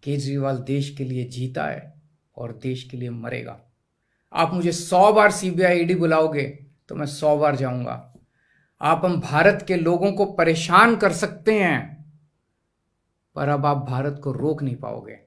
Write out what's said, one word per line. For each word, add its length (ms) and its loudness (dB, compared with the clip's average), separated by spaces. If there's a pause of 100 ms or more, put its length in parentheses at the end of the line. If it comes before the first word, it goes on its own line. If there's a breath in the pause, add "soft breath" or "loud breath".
केजरीवाल 560 -4
देश 380 -4
के 80 -6
लिए 220 -6
जीता 400 -8
है 260 -10 (440)
और 160 -12 (100)
देश 220 -6
के 120 -16
लिए 140 -8
मरेगा। 500 -12 (720)
आप 220 2
मुझे 180 0
सौ 400 4
बार 180 6
सीबीआई 500 2
ईडी 140 2
बुलाओगे 500 2 (440)
तो 60 -14
मैं 120 -6
सौ 320 0
बार 180 2
जाऊंगा। 400 -4 (840)
आप 240 0
हम 160 0
भारत 480 4
के 80 0
लोगों 360 0
को 200 2
परेशान 640 4
कर 160 2
सकते 420 0
हैं, 380 0 (1400)
पर 120 -2
अब 180 0
आप 200 0
भारत 380 -4
को 80 -4
रोक 300 -4
नहीं 140 -4
पाओगे। 500 -12